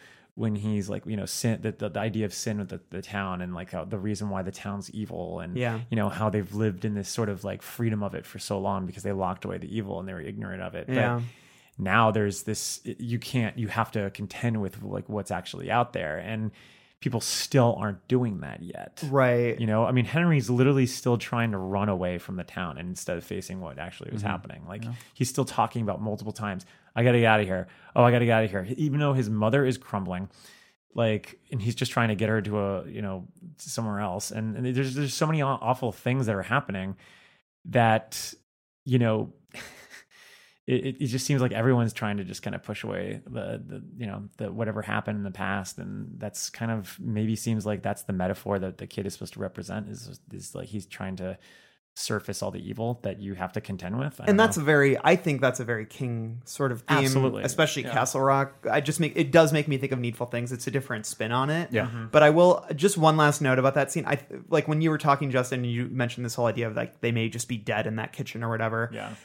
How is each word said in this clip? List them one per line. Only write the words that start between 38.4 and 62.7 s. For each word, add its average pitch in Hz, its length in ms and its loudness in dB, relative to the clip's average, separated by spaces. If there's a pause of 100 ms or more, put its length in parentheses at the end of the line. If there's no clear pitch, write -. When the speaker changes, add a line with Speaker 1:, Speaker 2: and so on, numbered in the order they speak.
Speaker 1:
you 127 140 2
know, 110 340 2 (220)
<laughs> - 1120 -20
it, 127 200 2
it, 135 140 -4
it 147 60 -2
just 127 200 -2
seems 139 140 2
like 127 120 2
everyone's 117 400 4
trying 104 260 -4
to 98 60 -6
just 95 180 -12
kind 101 120 -6
of 95 80 -8
push - 220 -8
away 101 420 -6
the, 110 380 -8
the, 101 180 -14 (140)
you 117 100 -8
know, 101 180 -8 (120)
the, 101 160 -6
whatever 107 300 -4
happened 107 340 -4
in 101 80 -4
the 98 60 -6
past. 95 480 -6
And 95 400 -10
that's - 320 -8
kind 113 200 -6
of 107 300 -6
maybe 107 360 -2
seems 110 280 -2
like 104 180 -4
that's 101 200 -4
the - 100 -8
metaphor 95 460 -2
that 92 200 -6
the 95 80 -12
kid 98 200 -6
is 98 80 -6
supposed - 200 -14
to 104 60 -12
represent 98 480 -8
is, 104 320 -14 (120)
is, 95 220 -14
like, 90 140 -10
he's 98 180 -8
trying 95 300 -10
to 92 220 -8 (580)
surface - 480 -4
all 98 80 -4
the 95 80 -10
evil 113 420 -6
that 98 180 -6
you 98 140 -6
have 90 200 -4
to - 60 -2
contend 98 380 -8
with. 143 220 -6
I - 60 -4
Speaker 2:
And - 20 -
Speaker 1:
don't 196 80 6
Speaker 2:
that's 214 200 6
Speaker 1:
know. 160 60 -2
Speaker 2:
a 139 40 0
very, 143 360 6
I 170 140 6
think 147 240 0
that's 127 180 2
a 127 60 -6
very 113 200 -2
King 117 600 -6
sort 139 260 -2
of 117 120 -6
theme, 156 160 4
Speaker 1:
Absolutely. 131 440 4
Speaker 2:
especially - 400 2
Speaker 1:
Yeah. 123 100 -6
Speaker 2:
Castle 131 280 2
Rock. 135 500 2
I 135 100 4
just 147 200 -2
make, 151 160 0
it 139 160 2
does 160 200 10
make 151 140 2
me 139 120 0
think 131 120 -2
of 131 80 0
Needful 120 280 -2
Things. 120 260 -4
It's 120 160 -6
a - 20 -4
different 123 360 -4
spin 110 260 -4
on 131 180 2
it. 165 220 -2
Speaker 3:
Yeah. 117 140 2
Speaker 1:
Mm-hmm. 113 260 -8
Speaker 2:
But 151 100 10
I 151 80 12
will, 175 340 8 (120)